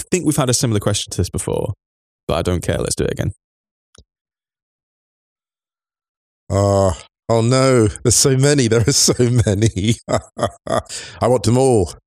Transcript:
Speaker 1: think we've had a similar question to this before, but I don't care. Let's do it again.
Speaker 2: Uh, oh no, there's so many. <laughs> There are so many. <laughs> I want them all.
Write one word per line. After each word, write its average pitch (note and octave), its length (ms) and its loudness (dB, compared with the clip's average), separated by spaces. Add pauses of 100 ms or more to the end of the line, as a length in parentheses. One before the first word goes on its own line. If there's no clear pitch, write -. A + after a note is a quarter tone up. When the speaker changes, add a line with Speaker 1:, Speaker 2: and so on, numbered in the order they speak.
Speaker 1:
think F3 160 -4
we've D3 100 0
had C3 140 0
a B2 40 0
similar A2+ 260 -2
question - 320 -4
to - 60 -6
this F2+ 120 -2
before, - 440 -6 (540)
but D#2 120 -2
I - 20 -2
don't D#2 220 -2
care. - 160 -4
Let's - 160 -4
do - 80 -2
it - 80 -2
again. - 180 -6 (3250)
Speaker 2:
Uh, G2 440 2 (360)
oh A#2 120 2
no, B2+ 460 4 (160)
there's A#2 120 2
so C3+ 200 2
many. C#3 320 2
<laughs> - 0 -
There A2+ 140 2
are C3+ 100 2
so - 220 2 (320)
many. G#2+ 560 0
<laughs> - 80 -16
I - 1160 -6
want A#2+ 160 -2
them A#2+ 160 2
all. B2 340 2 (140)